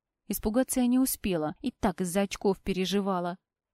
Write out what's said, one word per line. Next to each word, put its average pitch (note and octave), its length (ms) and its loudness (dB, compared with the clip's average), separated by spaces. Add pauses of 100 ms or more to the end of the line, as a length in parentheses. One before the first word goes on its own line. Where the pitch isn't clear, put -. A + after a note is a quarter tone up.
(280)
Испугаться A#3 520 0
я B3 80 4
не B3 100 4
успела, F3+ 640 0
и - 100 -4
так F#3+ 300 -2
из-за F#3 200 0
очков G3+ 400 0
переживала. F#3 760 -2 (360)